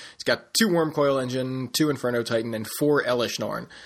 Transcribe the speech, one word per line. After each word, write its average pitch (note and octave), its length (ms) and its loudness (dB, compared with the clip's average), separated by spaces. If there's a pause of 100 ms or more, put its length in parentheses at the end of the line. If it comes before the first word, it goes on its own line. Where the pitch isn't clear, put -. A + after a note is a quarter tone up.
(160)
He's - 80 -16
got - 300 -2
two A3+ 160 4
Wormcoil D3 520 2
Engine, C3 500 -4
two D#3 180 2
Inferno B2 340 0
Titan, A#2 300 -2
and A2 140 -6 (120)
four D3 240 4
Elesh A#2+ 360 0
Norn. G#2+ 280 -6 (180)